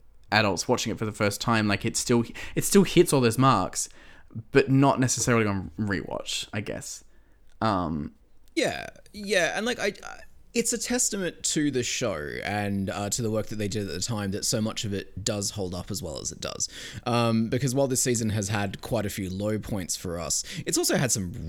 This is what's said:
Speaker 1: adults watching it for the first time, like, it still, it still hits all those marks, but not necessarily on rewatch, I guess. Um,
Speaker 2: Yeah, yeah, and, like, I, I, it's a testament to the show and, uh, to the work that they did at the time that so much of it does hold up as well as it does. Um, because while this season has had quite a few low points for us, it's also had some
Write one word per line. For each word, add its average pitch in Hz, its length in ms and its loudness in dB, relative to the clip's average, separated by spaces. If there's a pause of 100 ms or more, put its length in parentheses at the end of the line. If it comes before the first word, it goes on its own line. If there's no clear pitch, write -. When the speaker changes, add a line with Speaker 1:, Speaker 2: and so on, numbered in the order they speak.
(300)
Speaker 1:
adults 104 380 2
watching 117 240 2
it - 40 -2
for - 80 -4
the 107 60 -2
first 104 300 0
time, 110 260 2
like, 101 180 2
it 117 120 0
still, 120 260 4 (320)
it 151 80 0
still 196 220 8
hits 165 280 6
all 143 80 6
those 117 180 4
marks, 123 500 2 (640)
but 135 180 6
not 135 300 6
necessarily 123 460 4
on 95 300 -2
rewatch, - 760 -4
I 107 80 -4
guess. - 420 -10 (580)
Um, 87 520 0 (420)
Speaker 2:
Yeah, 92 320 -2 (260)
yeah, 196 460 0
and, 208 80 -2
like, 240 140 -2
I, 190 60 0 (180)
I, - 160 -14 (340)
it's 233 180 0
a 233 60 -2
testament 214 640 -2
to 147 280 2
the 127 120 0
show 85 480 -2 (120)
and, 101 460 0
uh, 101 220 -4
to - 100 -2
the 113 100 0
work 107 180 0
that 110 80 -8
they 107 120 0
did 104 180 -2
at 82 60 -6
the 85 80 -4
time 104 300 -2
that 101 160 -4
so 113 160 2
much 110 220 -2
of 101 100 -2
it - 280 -6
does 104 280 -2
hold 92 240 -4
up 90 160 -8
as 98 120 -6
well 76 160 -8
as 50 140 -6
it - 80 -16
does. - 300 -6 (340)
Um, 117 440 2
because 127 260 0
while 139 120 4
this 127 160 0
season 117 280 2
has 101 180 0
had 101 320 -2
quite 110 240 -2
a 104 60 -2
few 95 180 -4
low 101 300 -2
points 98 360 -4
for 85 240 -6
us, 80 240 -4 (220)
it's 165 140 0
also - 180 0
had 143 160 2
some 92 200 -2 (160)